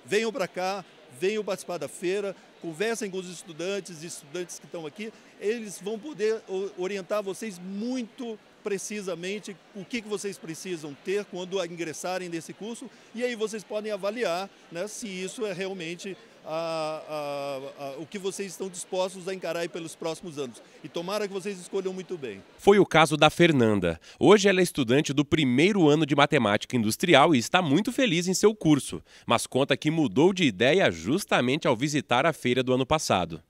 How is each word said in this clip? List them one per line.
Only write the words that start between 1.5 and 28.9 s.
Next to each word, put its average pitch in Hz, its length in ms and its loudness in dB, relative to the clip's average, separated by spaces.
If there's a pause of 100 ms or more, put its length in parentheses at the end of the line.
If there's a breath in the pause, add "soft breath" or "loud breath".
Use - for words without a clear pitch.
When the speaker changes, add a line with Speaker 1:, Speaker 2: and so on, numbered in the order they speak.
Speaker 1:
da 143 100 -6
feira, 196 480 -4 (240 soft breath)
conversem 196 500 -4
com 180 60 -8
os 185 140 -8
estudantes 175 720 -10
e 170 60 -12
estudantes 165 500 -12
que - 80 -20
estão 165 180 -10
aqui, 208 260 -10 (300 soft breath)
eles 214 400 -6
vão 208 180 -6
poder 220 480 -4
o, 190 300 -6
orientar 196 460 -4
vocês 190 360 -10
muito 220 800 -8 (240)
precisamente 196 920 -6 (200)
o 196 100 -12
que, 240 160 -6
que 214 80 -16
vocês 202 300 -6
precisam 160 680 -10
ter 196 220 -2
quando 185 360 -6
ingressarem 170 680 -6
nesse 165 240 -10
curso, 226 340 -12 (260 soft breath)
e 226 80 -6
aí 247 120 -2
vocês 214 280 -6
podem 214 300 -6
avaliar, 196 560 -4 (240 soft breath)
né, 180 160 -6
se 220 180 -12
isso 190 380 -8
é 202 80 -4
realmente 180 640 -8 (300 soft breath)
a, 160 560 -4 (760)
a, 143 60 -10
a, 139 140 -8
o 156 80 -12
que 208 120 -12
vocês 190 340 -8
estão 190 180 -10
dispostos 185 580 -6
a 190 60 -6
encarar 170 260 -6
aí 170 80 -4
pelos 165 260 -10
próximos 160 440 -8
anos. 127 240 -10 (200 soft breath)
E 156 60 -14
tomara 196 400 -4
que 196 60 -10
vocês 190 260 -8
escolham 185 320 -6
muito 185 240 -10
bem. 107 260 -10 (140)
Speaker 2:
Foi 202 220 8
o 170 80 8
caso 156 320 4
da 151 100 8
Fernanda. 110 720 4 (180 loud breath)
Hoje 196 300 8
ela 185 120 4
é - 20 6
estudante 143 500 2
do 139 140 2
primeiro 160 600 4
ano 151 200 6
de 143 100 2
matemática 127 580 2
industrial 139 600 6
e 123 40 4
está 175 220 2
muito 175 320 2
feliz 180 360 2
em 185 60 0
seu 214 200 4
curso, 143 480 2 (240 soft breath)